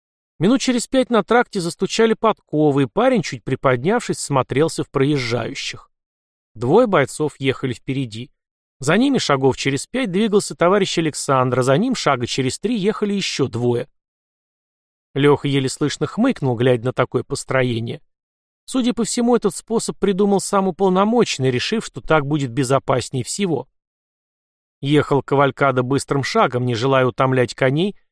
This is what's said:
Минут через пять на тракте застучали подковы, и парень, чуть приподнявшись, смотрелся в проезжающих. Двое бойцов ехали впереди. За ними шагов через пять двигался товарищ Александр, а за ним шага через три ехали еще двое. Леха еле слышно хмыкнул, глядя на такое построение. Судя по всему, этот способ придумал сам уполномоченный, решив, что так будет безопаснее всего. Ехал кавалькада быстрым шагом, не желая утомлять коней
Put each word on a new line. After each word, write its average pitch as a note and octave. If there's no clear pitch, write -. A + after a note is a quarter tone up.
Минут G#3+
через B3
пять C4
на A3
тракте A3+
застучали G3
подковы, D3+
и B2+
парень, A#3+
чуть -
приподнявшись, C3+
смотрелся C#3+
в -
проезжающих. B2+
Двое D3+
бойцов D3+
ехали C3+
впереди. B2+
За D#3
ними C4
шагов C3+
через C#3
пять B3
двигался G3
товарищ F#3
Александр, C3
а B2+
за C3+
ним A#3
шага B2
через C3
три A#3
ехали G3+
еще F3
двое. A#2+
Леха C#3+
еле C3+
слышно D3
хмыкнул, G3
глядя A#2+
на B2+
такое B2+
построение. B2+
Судя B3
по A#3
всему, A#3+
этот G#3
способ -
придумал G3+
сам F#3+
уполномоченный, F#3+
решив, D#3
что -
так D#3
будет C#3
безопаснее B2+
всего. E3+
Ехал C#3
кавалькада C3+
быстрым C3+
шагом, B2+
не B2
желая C3
утомлять C3
коней D3+